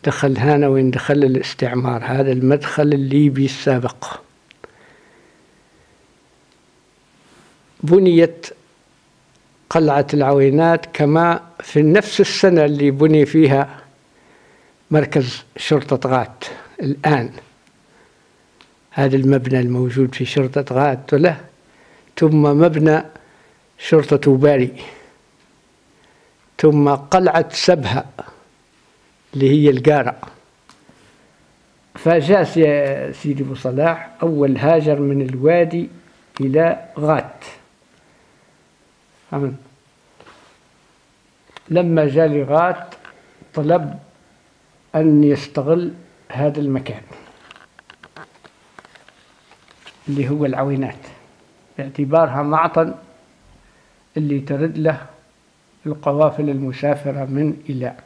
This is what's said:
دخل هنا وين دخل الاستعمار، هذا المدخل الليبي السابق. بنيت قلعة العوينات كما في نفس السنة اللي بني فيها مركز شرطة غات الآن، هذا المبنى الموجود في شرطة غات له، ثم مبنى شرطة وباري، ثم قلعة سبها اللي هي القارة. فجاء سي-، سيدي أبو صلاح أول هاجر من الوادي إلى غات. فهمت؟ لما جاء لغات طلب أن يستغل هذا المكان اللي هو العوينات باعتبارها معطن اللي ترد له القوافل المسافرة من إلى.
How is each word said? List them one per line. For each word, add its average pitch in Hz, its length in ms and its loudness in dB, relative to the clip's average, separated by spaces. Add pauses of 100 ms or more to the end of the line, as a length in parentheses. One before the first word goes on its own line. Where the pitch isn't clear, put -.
دخل 135 340 0
هنا 143 300 2
وين 131 240 2
دخل 143 320 0
الاستعمار، 127 800 -4
هذا 135 260 -4
المدخل 139 520 0
الليبي 139 640 0
السابق. - 720 -6 (3750)
بنيت 170 640 4 (1200)
قلعة 147 440 2
العوينات 143 800 2
كما 165 480 2 (180)
في - 220 -2
نفس 196 400 2
السنة 175 440 4
اللي 143 260 2
بني 151 340 4
فيها 143 520 2 (1120)
مركز 143 520 0 (140)
شرطة 135 520 -2
غات 127 340 -2 (360)
الآن، 139 520 -2 (1600)
هذا 135 240 0
المبنى 131 440 0
الموجود 123 560 -2
في 127 100 -6
شرطة 135 500 -4
غات 135 380 0
له، 151 240 2 (800)
ثم 156 240 2
مبنى 156 600 2 (760)
شرطة 147 540 2
وباري، 131 520 2 (1700)
ثم 147 320 4
قلعة 160 640 0
سبها 143 540 0 (1300)
اللي 135 160 2
هي 147 200 4
القارة. 131 480 0 (1800)
فجاء 165 480 2
سي-، 143 720 0
سيدي 139 300 -6
أبو 135 120 -8
صلاح 143 540 -2 (140)
أول 143 340 0
هاجر 151 420 2
من 139 220 -2
الوادي 160 680 -2 (520)
إلى 151 440 0 (140)
غات. 151 460 -4 (1900)
فهمت؟ 143 220 -6 (2250)
لما 165 380 2
جاء 156 200 2
لغات 147 680 -2 (580)
طلب 156 460 -2 (960)
أن 156 280 4
يستغل 147 680 -2 (360)
هذا 147 300 -4
المكان 131 420 -6 (3000)
اللي 139 200 -4
هو 147 160 -2
العوينات 135 500 -4 (840)
باعتبارها 143 640 -2
معطن 160 500 -2 (1200)
اللي 143 220 -4
ترد 143 380 -6
له 151 280 -2 (800)
القوافل 147 640 -2
المسافرة 139 760 -4
من 147 320 -4 (120)
إلى. 123 240 -8 (120)